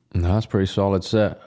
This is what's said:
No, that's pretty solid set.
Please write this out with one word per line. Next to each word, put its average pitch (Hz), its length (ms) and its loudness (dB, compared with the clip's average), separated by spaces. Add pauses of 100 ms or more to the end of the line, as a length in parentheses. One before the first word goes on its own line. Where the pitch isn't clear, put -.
(120)
No, 87 220 0
that's 110 120 0
pretty 95 200 0
solid 98 380 0
set. 107 420 0